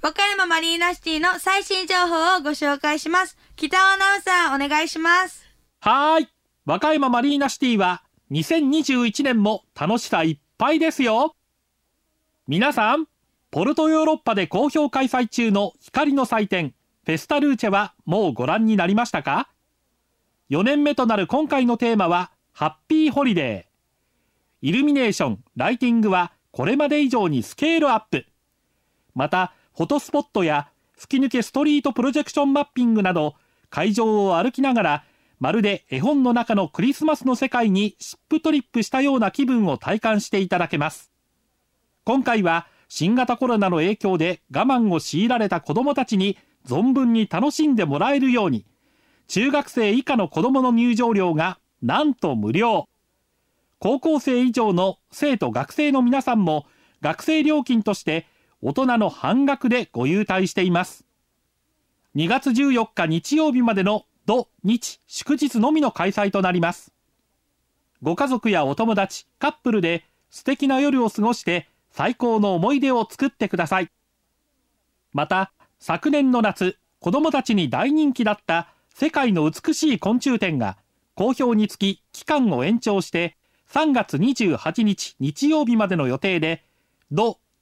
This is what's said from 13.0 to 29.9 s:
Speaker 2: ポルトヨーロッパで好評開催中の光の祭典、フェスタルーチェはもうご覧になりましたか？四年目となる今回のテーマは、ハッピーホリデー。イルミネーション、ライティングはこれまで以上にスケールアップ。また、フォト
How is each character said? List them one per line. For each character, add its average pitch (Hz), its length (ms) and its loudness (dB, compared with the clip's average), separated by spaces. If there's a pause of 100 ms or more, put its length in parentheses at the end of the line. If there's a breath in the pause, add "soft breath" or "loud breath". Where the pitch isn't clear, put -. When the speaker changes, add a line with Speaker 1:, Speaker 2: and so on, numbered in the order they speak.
Speaker 2:
ポ 165 140 -2
ル 285 100 0
ト 311 140 2
ヨ 320 140 2
ー - 20 2
ロ 311 120 2
ッ - 20 -10
パ 226 160 -2
で 190 120 0
好 233 220 0
評 294 220 0
開 269 160 0
催 247 200 0
中 226 240 0
の 202 300 0
光 285 320 -2
の 269 140 2
祭 220 220 -2
典、 170 260 -4 (320)
フ 160 60 -2
ェ 160 40 0
ス - 100 -8
タ 294 140 0
ル 285 120 2
ー 247 40 0
チ 220 120 -2
ェ - 20 0
は 196 240 0 (100)
も 190 240 0
う 131 60 -2
ご 120 100 -4
覧 202 220 0
に 220 100 4
な 175 100 2
り 196 80 2
ま 233 120 0
し - 40 -12
た 156 120 -4
か？ 165 260 -2 (1000)
四 160 140 0
年 294 200 2
目 294 100 2
と 262 120 0
な 226 100 2
る 185 100 0
今 285 220 0
回 262 160 2
の 240 140 2
テ 233 160 0
ー - 20 2
マ 185 120 2
は、 175 220 0 (220)
ハ - 140 -4
ッ 156 80 -4 (140)
ピ 311 200 4
ー - 20 2
ホ 285 140 0
リ 240 100 2
デ 123 340 -4 (960)
ー。 135 60 -2
イ 160 40 0
ル 262 120 2
ミ 294 80 4
ネ 269 140 2
ー 208 60 0
シ - 100 -2
ョ 139 80 0
ン、 101 120 -8 (140)
ラ 131 140 0
イ 247 80 -2
テ 254 80 0
ィ 240 80 4
ン 226 80 4
グ 208 80 2
は 180 220 0 (200)
こ - 140 -4
れ 233 100 2
ま 294 140 2
で 294 100 2
以 285 80 2
上 226 200 0
に 135 140 0
ス - 140 -12
ケ 330 220 0
ー - 20 2
ル 294 100 2
ア 226 60 2
ッ 160 140 -2
プ。 131 160 -4 (880)
ま 139 160 -2
た、 180 240 0 (220 soft breath)
フ 165 60 -2
ォ 165 40 -2
ト 285 120 0